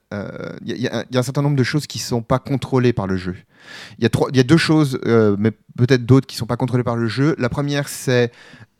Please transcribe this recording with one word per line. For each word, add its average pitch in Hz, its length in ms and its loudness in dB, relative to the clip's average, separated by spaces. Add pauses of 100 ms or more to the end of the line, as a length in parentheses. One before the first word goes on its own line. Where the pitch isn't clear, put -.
(140)
euh, 98 140 -8 (380)
il - 60 -6
y - 20 -6
a, - 20 -6
il 110 80 -8
y 123 40 -2
a 117 100 -6
un, 110 120 -4
il 123 40 -8
y 123 40 0
a - 40 4
un - 20 -4
certain 135 180 -4
nombre 143 140 0
de 131 80 4
choses 147 240 -2
qui 117 120 -10
sont 120 220 -4
pas 127 180 0
contrôlées 127 520 0
par 101 160 -4
le 95 80 -2
jeu. 90 200 -6 (640)
Il 113 60 0
y - 20 4
a 113 40 2
trois, - 220 0
il 135 40 -4
y 131 60 8
a - 20 2
deux 147 140 6
choses, 151 480 2
euh, 107 340 4
mais 110 120 2 (260)
peut-être 120 280 4
d'autres 131 220 6
qui - 80 -16
sont 120 100 -8
pas 120 120 -4
contrôlées 123 260 -2
par 117 140 -4
le 117 100 -2
jeu. 135 320 0
La 120 80 0
première, 143 400 -4
c'est, 123 440 0 (480)